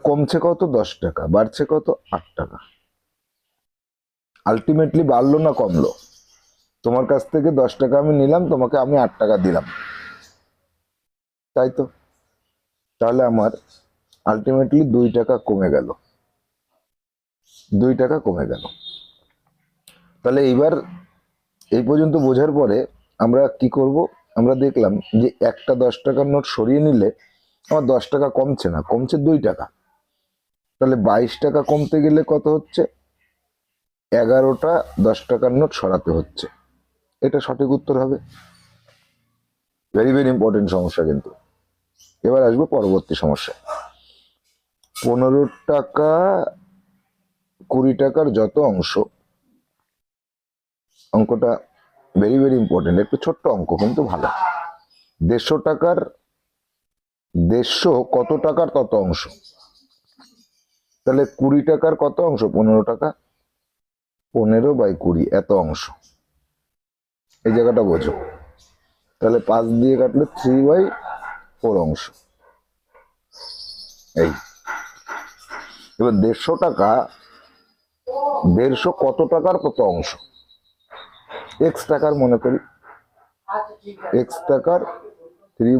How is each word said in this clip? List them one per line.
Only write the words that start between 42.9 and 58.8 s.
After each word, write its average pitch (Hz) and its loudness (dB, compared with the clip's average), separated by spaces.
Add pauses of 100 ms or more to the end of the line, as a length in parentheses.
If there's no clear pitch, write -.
সমস্যা। 73 -2 (1500)
পনেরো 127 2 (280)
টাকা, 151 0 (1600)
কুড়ি 131 2 (100)
টাকার 139 0 (120)
যত 107 -2 (140)
অংশ, 92 -4 (2250)
অঙ্কটা 113 2 (640)
very, 104 2
very 131 4
important, 87 0
একটু 135 -2
ছোট্ট - -4 (120)
অঙ্ক 87 -6 (120)
কিন্তু 120 0 (100)
ভালো। 85 -4 (1000)
দেড়শো 120 0 (120)
টাকার, 165 0 (1400)
দেড়শো 117 0 (240)
কত 123 0 (160)
টাকার 156 0
তত 127 0 (120)